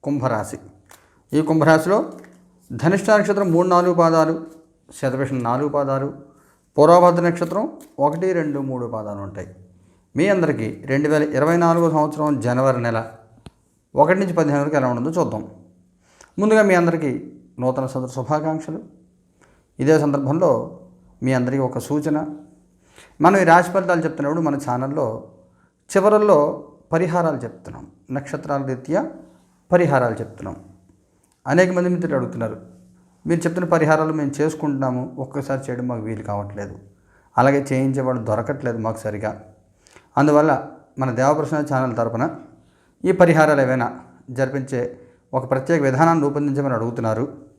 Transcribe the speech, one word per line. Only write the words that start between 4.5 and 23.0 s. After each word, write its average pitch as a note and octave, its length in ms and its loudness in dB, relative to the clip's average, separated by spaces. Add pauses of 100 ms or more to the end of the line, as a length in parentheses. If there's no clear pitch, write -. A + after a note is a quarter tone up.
శతభిషం C3 400 -4
నాలుగు B2+ 260 0
పాదాలు, C#3 460 -2 (640)
పూర్వభద్ర F3 440 6
నక్షత్రం F3 500 -2 (260)
ఒకటి, E3 340 -2
రెండు, D3+ 260 -2
మూడు B2+ 280 -6
పాదాలు G#2 320 -8
ఉంటాయి. F#2+ 380 -14 (600)
మీ E3+ 120 2
అందరికీ D3 580 -2
రెండు C#3 220 0
వేల D3+ 140 2
ఇరవై D3+ 340 2
నాలుగో E3+ 340 2
సంవత్సరం D3+ 500 0
జనవరి B2 420 0
నెల A2+ 300 -4 (840)
ఒకటి E3+ 260 4
నుంచి F3+ 120 -2
పదిహేను D3 300 0
వరకు D3+ 140 -2
ఎలా C3 120 0
ఉండదో C3+ 320 -4
చూద్దాం. G#2+ 280 -4 (920)
ముందుగా G#3+ 240 4
మీ F#3+ 120 4
అందరికీ E3 580 0 (280)
నూతన B2+ 260 -2
సంవత్సర B2+ 360 -8
శుభాకాంక్షలు. D#3 600 -4 (960)
ఇదే D3+ 180 6
సందర్భంలో C#3 800 0 (420)
మీ B2+ 100 0
అందరికీ B2+ 300 0
ఒక B2+ 160 -4
సూచన. D3+ 580 -4 (840)